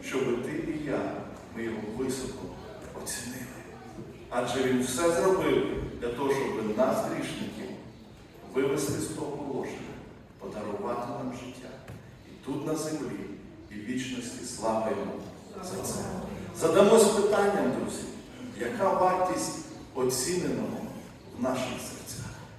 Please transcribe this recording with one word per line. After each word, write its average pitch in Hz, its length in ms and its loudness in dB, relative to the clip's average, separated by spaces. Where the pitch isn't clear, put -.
щоб 120 400 0
ти 147 60 -4
і - 340 -4
я, - 260 -2
ми 113 80 -4
Його 113 140 -2
високо - 480 -4
оцінили. - 400 -6
Адже 127 340 0
Він 127 200 4
все 170 280 4
зробив 160 560 6
для 120 60 -2
того, 135 260 0
щоб 110 440 0
нас, - 200 4
грішників, - 720 -4
вивести 139 480 2
з - 40 0
того 151 220 -4
положення, - 680 -6
подарувати 104 680 -4
нам 127 240 -6
життя. 127 360 -10
І - 180 -16
тут, 143 220 -4
на 156 80 2
землі, 147 440 -4
і - 20 -12
в 107 120 -10
вічності. 127 600 -6
Слава 110 440 0
Йому 101 240 -2
за - 200 -6
це. - 160 -2
Задамось 208 440 12
питанням, 202 760 6
друзі, - 240 -4
яка 190 300 2
вартість 180 680 4
оціненого 127 840 2
в 123 40 0
наших 123 360 0
серцях? - 520 -8